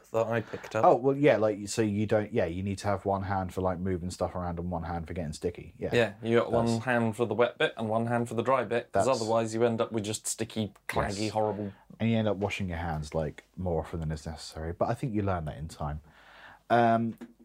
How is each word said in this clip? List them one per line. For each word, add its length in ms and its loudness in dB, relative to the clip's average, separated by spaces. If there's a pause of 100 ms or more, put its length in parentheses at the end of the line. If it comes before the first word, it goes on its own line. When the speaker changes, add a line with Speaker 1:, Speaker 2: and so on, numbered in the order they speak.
(140)
Speaker 1:
that 140 2
I 120 0
picked 360 -8
up. 100 6
Speaker 2:
Oh, 80 10
well, 200 4
yeah, 220 6
like, 320 2
so 140 0
you 240 2
don't, 260 0
yeah, 140 2
you 160 -4
need 160 -2
to 100 -6
have 160 0
one 200 0
hand 280 -2
for, 80 -4
like, 180 0
moving 320 -2
stuff 240 -4
around 240 -4
and 120 -6
one 140 -4
hand 220 -6
for 60 -10
getting 220 -6
sticky. 440 -8
Yeah. 140 -4
Speaker 1:
Yeah, 200 2 (100)
you 160 2
got 140 2
one 120 2
Speaker 2:
That's 220 0
Speaker 1:
hand 300 2
for 100 0
the 80 -2
wet 240 2
bit 180 0
and 140 -4
one 160 0
hand 200 0
for 80 -8
the 80 0
dry 220 2
bit, 260 -4
'cause 140 2
Speaker 2:
That's 160 2
Speaker 1:
otherwise 340 2
you 100 0
end 180 4
up 100 -4
with 120 0
just 220 -4
sticky, 460 -4 (160)
claggy, 360 -2
Speaker 2:
Yes. 80 -2
Speaker 1:
horrible. 380 0 (280)
Speaker 2:
And 120 2
you 60 4
end 120 4
up 100 2
washing 280 -2
your 120 -4
hands, 360 -4
like, 300 -4 (140)
more 240 -2
often 180 -8
than 100 -4
is 140 -6
necessary. 480 -8
But 160 0
I 60 0
think 180 -4
you 80 0
learn 240 0
that 140 -8
in 100 -8
time. 320 -6 (680)
Um, 480 4 (260)